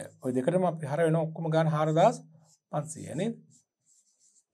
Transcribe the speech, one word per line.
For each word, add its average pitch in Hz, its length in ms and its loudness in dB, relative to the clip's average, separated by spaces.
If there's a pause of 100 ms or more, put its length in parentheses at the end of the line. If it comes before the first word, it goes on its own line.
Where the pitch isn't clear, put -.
(180)
ඔය 131 140 -4
දෙකටම 165 320 2
අපි 165 220 -2
හර 147 140 -2
වෙන 160 160 2
ඔක්කොම 160 340 -4
ගාන 160 180 2
හාරදාස් 156 480 4 (560)
පන්සීය - 420 -8
නේද? 214 200 -2 (1200)